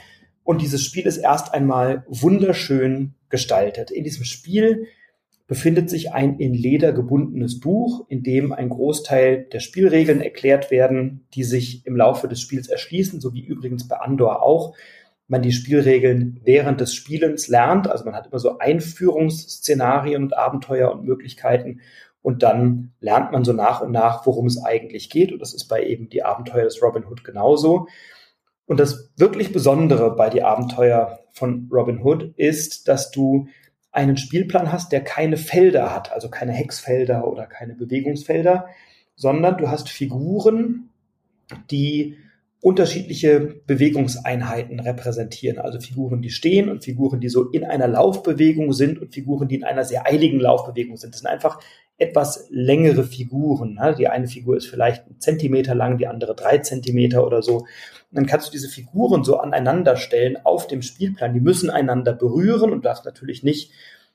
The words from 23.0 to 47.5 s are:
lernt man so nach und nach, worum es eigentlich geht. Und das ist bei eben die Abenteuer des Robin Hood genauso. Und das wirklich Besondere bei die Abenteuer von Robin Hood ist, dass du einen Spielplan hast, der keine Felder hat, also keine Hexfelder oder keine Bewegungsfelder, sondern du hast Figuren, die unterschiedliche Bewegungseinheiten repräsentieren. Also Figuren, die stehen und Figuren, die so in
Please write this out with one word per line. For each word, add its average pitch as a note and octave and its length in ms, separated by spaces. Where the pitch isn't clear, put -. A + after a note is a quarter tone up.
lernt G#2+ 320
man B2+ 100
so A#2+ 80
nach A2 300
und - 100
nach, A#2 340
worum A#2 200
es A#2+ 180
eigentlich A2+ 460
geht. F3 240
Und - 60
das - 140
ist - 140
bei A2+ 160
eben A#2 260
die - 140
Abenteuer A#2 400
des A2 180
Robin A2+ 240
Hood G2 200
genauso. D3+ 600
Und C#3+ 140
das - 380
wirklich G3 340
Besondere C#3 640
bei A2 140
die A#2 120
Abenteuer A#2+ 800
von B2 360
Robin A#2+ 320
Hood D#3 360
ist, - 500
dass C3+ 240
du C3+ 360
einen C#3 260
Spielplan F3 540
hast, E3+ 200
der C#3 100
keine D#3 360
Felder D#3+ 560
hat, - 180
also - 180
keine B2 240
Hexfelder B2 760
oder - 180
keine A#2 300
Bewegungsfelder, D3 920
sondern D#3+ 420
du - 120
hast C#3+ 200
Figuren, G3 1000
die D3 460
unterschiedliche D#3+ 800
Bewegungseinheiten B2 1120
repräsentieren. A#2+ 800
Also - 220
Figuren, B2 400
die A#2 100
stehen G3 380
und - 160
Figuren, C3 340
die A#2+ 100
so B2 200
in - 160